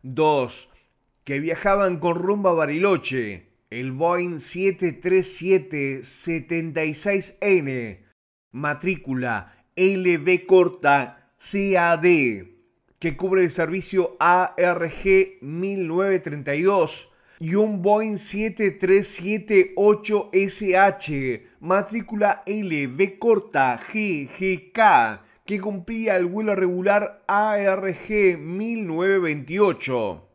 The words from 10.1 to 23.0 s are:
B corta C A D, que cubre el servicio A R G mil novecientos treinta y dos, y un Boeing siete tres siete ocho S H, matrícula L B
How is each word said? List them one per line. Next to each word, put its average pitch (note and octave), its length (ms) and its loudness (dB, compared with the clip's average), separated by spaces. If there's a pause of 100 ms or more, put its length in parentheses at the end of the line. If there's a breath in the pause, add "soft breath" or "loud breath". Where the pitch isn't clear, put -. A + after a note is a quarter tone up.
B F3+ 260 0
corta D3+ 920 2
C G3 400 0
A E3+ 180 4
D, C#3 640 2 (420)
que E3 160 -4
cubre F#3+ 240 2
el F3 100 4
servicio F3 680 -2
A F3 380 4
R E3+ 320 2
G F#3+ 500 2
mil F3+ 480 -6
novecientos F#3 360 0
treinta C#3+ 300 -6
y D3+ 60 -2
dos, F#3 500 0 (300 soft breath)
y E3 140 -4
un G#3 260 2
Boeing G#3 380 2
siete G#3 540 -4
tres G3 360 2
siete F#3+ 680 0
ocho G#3 580 2
S F#3+ 420 2
H, D3+ 720 0 (120)
matrícula G3+ 840 -2
L F3+ 440 -4
B F#3+ 300 -2